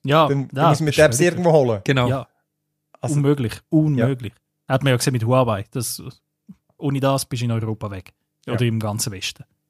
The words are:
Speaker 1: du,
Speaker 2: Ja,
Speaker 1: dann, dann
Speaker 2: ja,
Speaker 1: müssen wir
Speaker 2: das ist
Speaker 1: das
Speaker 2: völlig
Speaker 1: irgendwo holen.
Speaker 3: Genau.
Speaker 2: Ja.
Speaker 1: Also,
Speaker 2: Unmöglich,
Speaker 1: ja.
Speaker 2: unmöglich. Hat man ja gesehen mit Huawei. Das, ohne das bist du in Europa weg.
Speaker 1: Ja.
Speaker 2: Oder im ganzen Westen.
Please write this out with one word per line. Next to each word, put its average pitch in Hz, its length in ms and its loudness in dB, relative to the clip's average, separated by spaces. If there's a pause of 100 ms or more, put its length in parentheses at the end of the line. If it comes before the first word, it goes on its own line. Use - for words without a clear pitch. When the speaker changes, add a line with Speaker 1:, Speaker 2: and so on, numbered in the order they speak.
Speaker 1:
du, 139 40 -4
Speaker 2:
Ja, 151 200 4
Speaker 1:
dann, 139 200 -2
dann 139 160 -2
Speaker 2:
ja, 165 60 6
Speaker 1:
müssen 151 160 0
wir 143 60 0
Speaker 2:
das - 60 0
ist 156 100 8
Speaker 1:
das 127 80 0
Speaker 2:
völlig 175 160 2
Speaker 1:
irgendwo 170 200 2
holen. 123 320 2
Speaker 3:
Genau. 131 240 0
Speaker 2:
Ja. - 200 -4 (720)
Speaker 1:
Also, 143 160 -2
Speaker 2:
Unmöglich, 139 380 0
Speaker 1:
ja. - 140 -14
Speaker 2:
unmöglich. 131 640 0 (340)
Hat 131 160 0
man 139 100 2
ja 123 40 4
gesehen 131 160 -2
mit 117 140 -2
Huawei. 117 460 0
Das, - 300 -8 (760)
ohne 139 220 -4
das 135 260 0
bist 120 160 -6
du - 20 -2
in 120 80 -2
Europa 110 380 -6
weg. 95 220 -16 (340)
Speaker 1:
Ja. 127 80 -4
Speaker 2:
Oder 117 100 0
im 113 160 0
ganzen 110 320 -6
Westen. - 320 -12 (260)